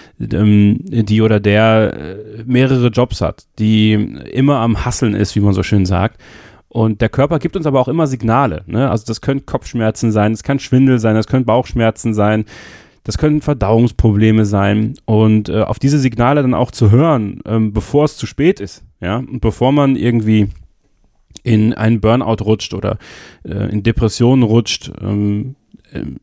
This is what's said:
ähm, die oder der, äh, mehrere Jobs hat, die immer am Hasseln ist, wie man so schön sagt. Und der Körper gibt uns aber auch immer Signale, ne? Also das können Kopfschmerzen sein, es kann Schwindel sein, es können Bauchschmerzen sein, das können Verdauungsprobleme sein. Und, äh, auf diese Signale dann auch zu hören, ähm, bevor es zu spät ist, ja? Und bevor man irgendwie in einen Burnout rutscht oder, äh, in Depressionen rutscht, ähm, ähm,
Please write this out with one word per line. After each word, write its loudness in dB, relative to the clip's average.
ähm, 2
die 0
oder 2
der, 2
äh, -14
mehrere 2
Jobs -2
hat, -6
die 2
immer -2
am 0
Hasseln -2
ist, -2
wie 0
man 2
so -2
schön 0
sagt. -2
Und -2
der 0
Körper 0
gibt -6
uns -4
aber 0
auch 0
immer -2
Signale, -2
ne? -2
Also -4
das -8
können -4
Kopfschmerzen -4
sein, 2
es -6
kann -2
Schwindel 2
sein, 2
es -2
können 0
Bauchschmerzen 0
sein, 0
das -6
können 0
Verdauungsprobleme 2
sein. 0
Und, 2
äh, 0
auf -2
diese 2
Signale 2
dann 0
auch -2
zu 2
hören, 2
ähm, -2
bevor 0
es -4
zu -8
spät 0
ist, -14
ja? -4
Und -8
bevor 0
man 2
irgendwie 2
in 2
einen 0
Burnout 0
rutscht -2
oder, -4
äh, -6
in -4
Depressionen 2
rutscht, 0
ähm, -4
ähm, -10